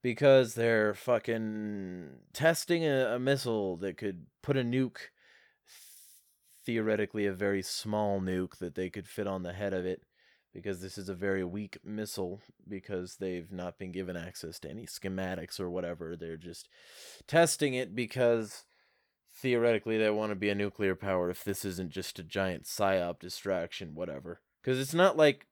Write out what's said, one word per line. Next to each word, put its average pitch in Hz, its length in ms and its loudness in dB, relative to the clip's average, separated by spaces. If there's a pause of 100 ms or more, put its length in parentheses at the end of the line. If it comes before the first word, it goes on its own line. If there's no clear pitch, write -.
because 127 520 8
they're 113 400 4
fucking 107 1160 -2 (220)
testing 165 540 2
a, 131 300 2
a 123 40 -2
missile 120 580 0
that 92 200 -6
could 92 300 -6 (160)
put 139 120 0
a 131 60 2
nuke, 123 480 -2 (1500)
theoretically 107 600 0
a 98 80 2
very 98 300 0
small 104 580 -2
nuke 92 380 -2
that 87 160 -8
they 92 120 -4
could 98 200 -10
fit - 180 -6
on 95 160 -4
the 87 120 -8
head 98 200 -4
of 92 100 -2
it, 92 200 -4 (500)
because 95 260 -8
this 92 200 -12
is 95 100 -8
a 95 60 -4
very 95 280 0
weak 95 400 -8
missile, 101 560 -6 (280)
because 92 480 -8
they've 92 360 -6
not 90 280 -8
been 92 120 -10
given 92 240 -6
access 85 440 -10
to 76 100 -12
any 101 160 -12
schematics 92 760 -6
or 90 120 -4
whatever. 87 440 -6
They're 82 220 -10
just 85 320 -16 (580)
testing 147 460 4
it 123 220 -4
because 120 680 2 (680)
theoretically 117 640 2
they 107 140 4
want 107 180 2
to 104 60 -2
be 101 140 2
a 101 60 2
nuclear 101 400 2
power 92 360 0
if - 120 -8
this 101 220 -4
isn't 92 240 -4
just - 300 -8
a 90 40 -10
giant 92 420 -2
psyop 92 520 0
distraction, 87 800 -4
whatever. 82 460 -8 (220)
'Cause 127 140 0
it's 135 160 -4
not 170 240 6
like 147 340 6